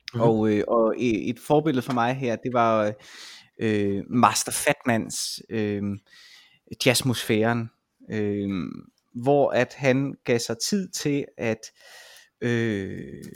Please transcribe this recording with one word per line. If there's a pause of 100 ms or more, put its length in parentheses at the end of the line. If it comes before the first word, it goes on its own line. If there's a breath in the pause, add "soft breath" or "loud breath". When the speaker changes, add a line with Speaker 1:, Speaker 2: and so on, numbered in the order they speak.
(140)
Speaker 1:
Mhm.
Speaker 2:
Og,
øh,
og
et,
et
forbillede
for
mig
her,
det
var, (640 loud breath)
øh,
Master
Fatmans,
øh, (1000 soft breath)
Jazzmosfæren, (420)
øh, (640)
hvor
at
han (100)
gav
sig (140)
tid
til (120)
at, (840 loud breath)
øh, (120)